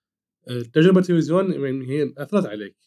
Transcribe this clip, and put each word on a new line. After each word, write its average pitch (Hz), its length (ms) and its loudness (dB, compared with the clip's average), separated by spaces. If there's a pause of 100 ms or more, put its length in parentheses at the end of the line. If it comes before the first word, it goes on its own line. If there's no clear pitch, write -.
(480)
آه، 123 140 -6
تجربة 165 380 4
التلفزيون 180 520 0
يعني 135 380 -6
هي 143 280 -4
أثرت 196 280 -2
عليك، 104 300 -12 (100)